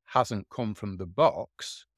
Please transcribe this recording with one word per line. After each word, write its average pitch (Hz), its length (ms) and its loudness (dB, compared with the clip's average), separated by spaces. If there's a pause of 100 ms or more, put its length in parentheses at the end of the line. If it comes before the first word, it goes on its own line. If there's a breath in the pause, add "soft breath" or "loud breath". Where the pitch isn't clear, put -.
hasn't 117 420 0
come 107 240 -4
from 98 240 -8
the 92 80 -6
box - 800 0 (120)